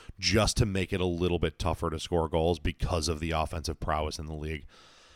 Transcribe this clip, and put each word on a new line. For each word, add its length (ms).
just 380
to 80
make 260
it 80
a 60
little 340
bit 180
tougher 320
to 80
score 300
goals 320
because 480
of 100
the 140
offensive 480
prowess 400
in 60
the 80
league. 320